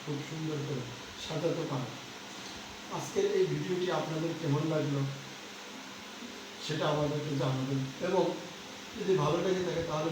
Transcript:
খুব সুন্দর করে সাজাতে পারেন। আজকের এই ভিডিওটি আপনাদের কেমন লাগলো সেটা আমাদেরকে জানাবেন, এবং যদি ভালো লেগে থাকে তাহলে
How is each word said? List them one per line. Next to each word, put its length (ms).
খুব 140
সুন্দর 280
করে 160
সাজাতে 480
পারেন। 220
আজকের 280
এই 140
ভিডিওটি 360
আপনাদের 320
কেমন 220
লাগলো 260
সেটা 280
আমাদেরকে 380
জানাবেন, 380
এবং 160
যদি 160
ভালো 220
লেগে 220
থাকে 220
তাহলে 220